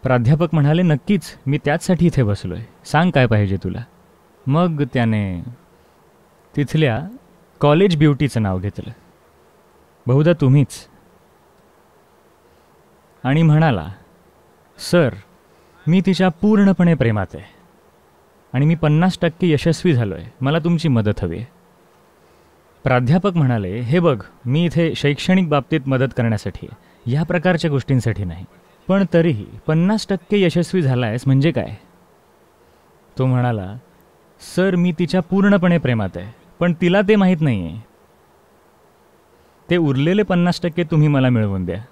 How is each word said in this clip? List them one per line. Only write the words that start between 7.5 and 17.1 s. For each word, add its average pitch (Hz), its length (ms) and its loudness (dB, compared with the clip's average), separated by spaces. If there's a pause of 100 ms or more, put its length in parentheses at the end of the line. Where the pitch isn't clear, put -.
कॉलेज 165 360 4
ब्युटीचं 143 460 2
नाव 95 160 -2
घेतलं. 98 340 -8 (1120)
"बहुधा 147 340 2
तुम्हीच." 143 480 2 (2250)
आणि 139 180 2
म्हणाला, 151 460 2 (920)
"सर, 156 360 0 (720)
मी 175 200 2
तिच्या 190 220 2
पूर्णपणे 196 680 2
प्रेमात 110 400 0